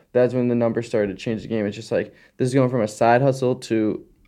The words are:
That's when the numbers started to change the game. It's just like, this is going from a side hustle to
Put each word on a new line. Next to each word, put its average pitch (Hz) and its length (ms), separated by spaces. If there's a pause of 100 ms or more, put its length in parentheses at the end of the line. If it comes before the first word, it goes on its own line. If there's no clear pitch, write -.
(120)
That's 123 220
when 123 140
the 120 80
numbers 117 320
started 101 300
to - 60
change 113 200
the - 40
game. 110 180
It's 104 100
just 113 160
like, 98 220 (240)
this 127 100
is 123 60
going 131 160
from 123 120
a 107 60
side 120 340
hustle 135 340
to 107 480 (240)